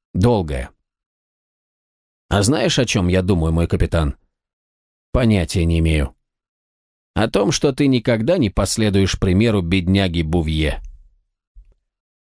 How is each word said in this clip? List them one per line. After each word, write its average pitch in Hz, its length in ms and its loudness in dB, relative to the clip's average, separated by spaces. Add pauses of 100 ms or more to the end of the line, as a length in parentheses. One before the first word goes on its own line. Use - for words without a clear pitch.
(120)
Долгое. 87 580 -2 (1600)
"А 98 140 0
знаешь, 147 360 0
о 127 60 0
чём 92 240 -2
я 92 140 2
думаю, 82 300 0
мой 85 140 0
капитан?" 80 500 -2 (960)
"Понятия 104 520 0
не 82 140 2
имею". 80 360 0 (1000)
"О 107 140 0
том, 196 240 0
что 143 200 0
ты 143 140 0
никогда 123 520 0
не 110 120 0
последуешь 98 680 0
примеру 101 440 2
бедняги 87 600 0
Бувье". 78 600 -2 (1400)